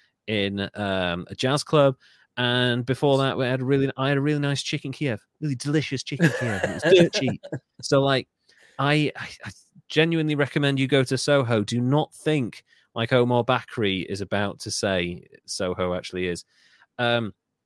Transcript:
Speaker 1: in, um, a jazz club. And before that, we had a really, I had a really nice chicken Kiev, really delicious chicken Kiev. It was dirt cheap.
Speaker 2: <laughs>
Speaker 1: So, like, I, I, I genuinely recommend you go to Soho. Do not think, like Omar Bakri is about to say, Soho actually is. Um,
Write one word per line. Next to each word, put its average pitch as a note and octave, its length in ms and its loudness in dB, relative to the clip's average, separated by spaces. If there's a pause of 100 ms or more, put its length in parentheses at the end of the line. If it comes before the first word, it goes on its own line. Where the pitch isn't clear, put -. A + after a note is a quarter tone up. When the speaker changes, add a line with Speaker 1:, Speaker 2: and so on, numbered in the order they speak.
(280)
Speaker 1:
in, G2+ 480 -2
um, F#2 560 -2
a F#2+ 60 -14
jazz C3+ 280 0
club. C#3 320 4 (420)
And B2 480 0
before C3+ 320 2
that, C3+ 180 0
we B2+ 80 -2
had B2+ 160 -2
a B2+ 40 -6
really, C3+ 340 2
I C3+ 100 0
had C#3+ 80 2
a C#3 60 0
really D3 160 0
nice C#3+ 240 -2
chicken C#3+ 280 -6
Kiev, C3 300 -4 (220)
really D3 120 -2
delicious C#3 480 -2
chicken D3+ 280 0 (100)
Kiev. A2 240 -2
It F#2 100 -2
was F2+ 80 -8
dirt E3+ 300 6
cheap. B2+ 340 -2
Speaker 2:
<laughs> - 360 -14
Speaker 1:
So, C#3 180 2
like, C3+ 260 0 (520)
I, D3 380 2
I, - 120 -12 (160)
I G2+ 60 -12 (380)
genuinely D#3+ 460 2
recommend C#3 460 0
you C3+ 60 0
go C3+ 180 4
to B2+ 140 -2
Soho. B2 440 2
Do A#2 180 -2
not C3+ 340 0
think, D3 500 -4 (300)
like A2+ 180 -2
Omar B2 320 4
Bakri G#2+ 640 -2
is F#2+ 140 -6
about G2+ 380 -4
to G#2+ 100 -10
say, F2+ 560 -2 (200)
Soho F2+ 480 -4
actually F2+ 340 -6
is. F2 160 -6 (540)
Um, A#2+ 360 -2 (320)